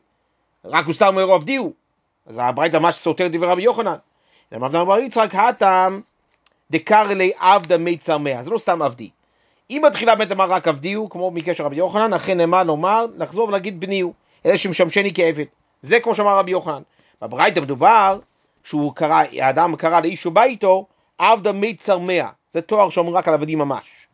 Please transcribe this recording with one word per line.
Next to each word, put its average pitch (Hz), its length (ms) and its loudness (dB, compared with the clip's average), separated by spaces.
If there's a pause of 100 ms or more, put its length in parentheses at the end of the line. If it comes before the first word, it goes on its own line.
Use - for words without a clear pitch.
(640)
רק 143 220 -2
הוא 160 80 -4
סתם 208 120 4
אומר 190 260 4
עבדי 180 240 2
הוא, 202 160 -6 (540)
אז 110 160 -14
הברייתא 139 340 0
ממש 175 200 2
סותר 175 320 -2
דברי 170 200 -2
רבי 180 140 2
יוחנן. 202 340 0 (580)
אמר 123 140 -4
רבי 180 340 2
יצחק, 220 320 -2
הטעם 196 680 2 (680)
דקר 208 360 2
לי 190 320 0
עבדא 180 380 4
מי 170 200 -2
צמא, 147 460 -4
זה 147 80 -10
לא 226 80 -2
סתם 170 240 -2
עבדי. 123 280 -4 (600)
אם 285 160 -4
בתחילה 226 280 4
באמת 202 180 -2
אמר 190 200 0
רק 170 160 0
עבדי 156 240 -4
הוא, 214 180 -6
כמו 180 200 -6
מקרה 170 240 -6
של 156 100 -6
רבי 139 120 -4
יוחנן, 196 360 0
אכן 185 240 -2
נאמן 175 300 2
לומר, 185 400 0 (100)
לחזור 170 320 -4
ולהגיד 196 320 -4
בני 196 200 -4
הוא, 175 120 -4 (340)
אלה 180 120 2
שמשמשני 190 560 -2
כעבד. 165 300 -2 (380)
זה 208 180 0
כמו 233 140 -2
שאמר 202 240 2
רבי 180 120 0
יוחנן. 160 320 -6 (400)
בברייתא 151 380 0
מדובר 190 580 4 (460)
שהוא 147 300 -4
קרא, 156 280 2 (100)
האדם 135 440 0
קרא 165 240 2
לאיש 170 200 -6
שהוא 170 120 -6
בא 202 100 4
איתו, 202 440 0 (320)
עבדא 208 340 2
מי 202 220 -4
צמא. 180 480 -2 (280)
זה 165 120 -6
תואר 202 280 2
שאומרים 170 260 -2
רק 180 120 0
על 160 60 4
עבדים 151 240 -2
ממש. 139 560 -6